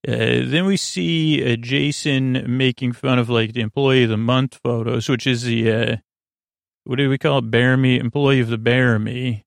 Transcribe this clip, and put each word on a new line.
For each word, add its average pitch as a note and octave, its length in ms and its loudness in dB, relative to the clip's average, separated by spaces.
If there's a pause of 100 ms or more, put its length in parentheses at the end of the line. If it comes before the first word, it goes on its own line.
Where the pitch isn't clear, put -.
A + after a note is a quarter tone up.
Uh, A#2+ 400 0
then D3+ 200 -2
we G3 100 2
see, D#3+ 640 -2
uh, B2 140 0
Jason C3 880 -2
making B2 460 -2
fun B2+ 260 -2
of, A#2 100 -2
like, A2+ 260 0
the A#2+ 80 -4
employee C3 420 2
of A2+ 60 0
the G#2+ 60 -2
month B2 460 -2
photos, A#2 460 -4
which B2+ 180 -2
is A#2+ 160 0
the, A2+ 300 0
uh, A2 240 0 (880)
what B2+ 120 -4
do C3+ 140 2
we C3+ 80 0
call C#3+ 200 2
it? A#2 120 -2
Bear B2 260 4
me, B2+ 220 4
employee C3+ 420 2
of A2+ 80 0
the A#2 100 -4
Bear A#2+ 400 2
me. A#2 480 -4